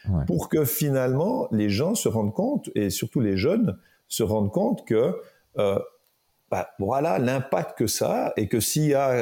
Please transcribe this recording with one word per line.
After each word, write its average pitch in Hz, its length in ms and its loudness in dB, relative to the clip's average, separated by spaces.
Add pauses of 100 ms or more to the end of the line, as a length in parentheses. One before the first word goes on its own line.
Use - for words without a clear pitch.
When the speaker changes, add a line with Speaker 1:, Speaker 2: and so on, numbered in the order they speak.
Speaker 1:
Ouais. 85 200 2
Speaker 2:
pour 170 220 0
que 156 160 2
finalement 139 840 0
les 107 180 2
gens 143 260 0
se - 120 0
rendent 104 260 0
compte, - 420 -2
et 101 140 2
surtout - 300 -2
les 101 180 2
jeunes 160 400 2 (300)
se - 160 -2
rendent 104 280 0
compte 208 340 0
que, 123 300 2 (420)
euh, 98 200 2 (760)
bah, 92 180 -4 (100)
voilà 139 400 0
l'impact 135 580 -2
que 117 100 0
ça - 400 0
a, - 100 -4
et 107 100 -2
que 117 120 0
s'il 151 280 0
y 147 60 4
a, 139 160 2 (120)